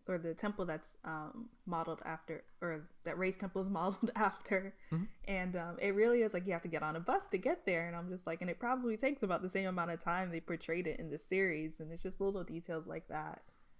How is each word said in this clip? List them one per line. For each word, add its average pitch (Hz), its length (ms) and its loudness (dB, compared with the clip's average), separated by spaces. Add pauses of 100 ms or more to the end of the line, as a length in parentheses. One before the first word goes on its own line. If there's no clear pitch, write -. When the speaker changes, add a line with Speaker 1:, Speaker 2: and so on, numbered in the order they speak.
Speaker 1:
or 185 120 0
the 165 160 -2
temple 208 300 -2
that's, 160 380 -4
um, 156 460 -6 (160)
modeled 165 400 0
after, 160 380 -6 (180)
or 160 260 -2 (160)
that 165 140 -4
Rei's 185 180 2
temple 190 280 -2
is 190 60 0
<laughs> - 0 -
modeled 190 460 2
after. 196 600 2 (160)
Speaker 2:
Mm-hmm. 165 120 2 (240)
Speaker 1:
And, 185 280 0
um, 170 260 -4
it 196 140 4
really 233 260 8
is, 214 120 4
like, 180 120 -2
you 190 80 2
have 170 80 0
to 196 60 -6
get 160 160 0
on 156 120 0
a 165 40 -2
bus 254 300 2
to 202 100 2
get 302 260 0
there. 170 220 2
And 170 80 -4
I'm 175 140 -4
just 185 180 -6
like, 165 140 -4
and 180 80 0
it 170 100 -4
probably 247 380 2
takes 277 260 2
about 185 180 4
the 180 80 -2
same 190 180 2
amount 175 240 0
of 165 80 -4
time 180 300 0
they 165 120 -4
portrayed 170 440 -2
it 151 140 -2
in 165 100 -6
the 143 80 -4
series. 156 640 0
And 160 120 -8
it's 165 120 -6
just 190 180 -4
little 196 220 2
details 160 420 -4
like 160 220 -8
that 156 340 -6 (380)